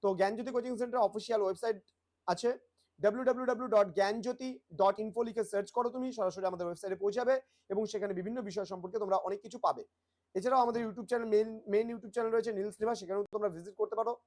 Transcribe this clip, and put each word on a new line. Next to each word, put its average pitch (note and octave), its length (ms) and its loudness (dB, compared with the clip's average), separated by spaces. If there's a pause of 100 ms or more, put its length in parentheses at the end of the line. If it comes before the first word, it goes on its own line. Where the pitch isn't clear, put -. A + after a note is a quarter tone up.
তো G#3 40 2 (140)
জ্ঞানজ্যোতি A3 360 0
কোচিং B3 160 -2 (100)
সেন্টার B3 260 -2
অফিসিয়াল G#3+ 360 -2
ওয়েবসাইট G3 340 0 (540)
আছে, A#3 180 0 (540)
ডাব্লিউ B3+ 240 2
ডাব্লিউ B3 220 0
ডাব্লিউ B3 260 0
ডট G3+ 120 6 (100)
জ্ঞানজ্যোতি A#3 520 0 (300)
ডট G3 240 6
ইনফো A3 240 -4
লিখে A3 240 -2
সার্চ G3+ 240 0
করো A#3+ 200 2
তুমি, B3+ 120 -4 (100)
সরাসরি F#3 320 0
আমাদের F3 180 -4
ওয়েবসাইটে F#3+ 340 -4
পৌঁছাবে A#3 320 4 (380)
এবং G3 100 0 (100)
সেখানে G3+ 260 -2
বিভিন্ন G#3+ 200 -4 (100)
বিষয় F#3+ 240 -4
সম্পর্কে F#3 300 -8
তোমরা F#3+ 140 2 (100)
অনেক G3 180 -4
কিছু A#3 220 -12
পাবে। B2 160 2 (560)
এছাড়াও B3 260 4
আমাদের A#3 220 2
YouTube G#3+ 240 -8
চ্যানেল, A#3 240 0
মেইন, A3 140 6 (240)
মেইন A3 200 4
YouTube A3+ 220 -12
চ্যানেল A3+ 180 0
রয়েছে A3+ 260 2
নীল G#3 180 -2
সিনেমা, A3+ 240 0
সেখানেও G3 240 -2 (120)
তোমরা G#3 200 0
ভিজিট F3+ 240 -14
করতে G#3+ 200 -2
পারো। A#3 140 0 (120)